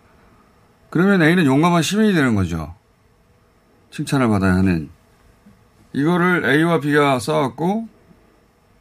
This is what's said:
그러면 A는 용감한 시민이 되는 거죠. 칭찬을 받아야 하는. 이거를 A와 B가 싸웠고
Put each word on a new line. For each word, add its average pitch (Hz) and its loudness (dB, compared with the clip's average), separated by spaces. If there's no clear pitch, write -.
그러면 190 2
A는 165 2
용감한 160 2
시민이 208 0
되는 135 0
거죠. 82 -4
칭찬을 139 -2
받아야 95 2
하는. 90 0
이거를 170 0
A와 160 2
B가 143 0
싸웠고 156 -4